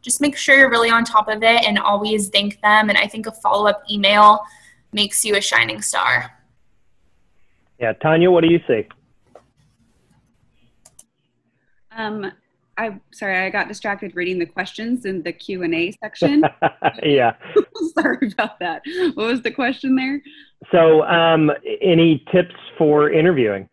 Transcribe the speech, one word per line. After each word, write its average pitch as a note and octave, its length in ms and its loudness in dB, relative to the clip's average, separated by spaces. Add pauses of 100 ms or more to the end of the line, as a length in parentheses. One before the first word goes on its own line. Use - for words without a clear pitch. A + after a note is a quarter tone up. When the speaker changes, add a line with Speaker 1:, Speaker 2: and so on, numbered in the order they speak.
Speaker 1:
just - 180 -6
make C#4+ 160 -2
sure C#4 220 4
you're C4+ 140 6
really A#3 180 0
on A3+ 140 2
top G#3+ 240 0
of G#3+ 160 -4
it A#3 200 4
and G#3 140 -2
always G#3 520 -2
thank G3+ 320 -4
them. G#3+ 280 2
And G3 80 0
I - 80 0
think A3 220 -10
a A3 40 -10
follow-up G#3 560 -2
email G#3 560 4 (480)
makes G#3 320 -4
you G#3 120 -2
a F#3 60 0
shining A2+ 380 -2
star. A#2+ 520 -4 (1500)
Speaker 2:
Yeah. A2+ 160 -4
Tanya, E3 380 2
what E3+ 100 4
do D#3+ 80 2
you E3+ 180 4
see? A2 200 -2 (3000)
Speaker 3:
Um, G#3+ 400 -8 (480)
I, G#3+ 200 -6 (120)
sorry, F#3+ 260 -6
I F#3+ 140 -4
got G3 160 -4
distracted G3+ 480 -10
reading F3+ 240 -6
the E3+ 80 -4
questions A3+ 580 -8
in F#3+ 160 -8
the E3+ 120 -10
Q F#3 280 -10
and E3+ 140 -4
A F3 160 -4 (120)
section. G#3+ 460 0
Speaker 2:
<laughs> - 540 -4
Yeah. C3 300 2 (300)
Speaker 3:
<laughs> - 300 -8
Sorry B3+ 400 -2
about - 260 -6
that. E3+ 220 -6 (320)
What A3 140 -4
was A#3+ 160 -4
the A3 80 -4
question C4 440 -2
there? C4+ 240 -4 (520)
Speaker 2:
So, D#3+ 320 6
um, E3 480 2 (280)
any E3 520 2
tips F3+ 240 0 (200)
for D3 360 2
interviewing? B2+ 600 0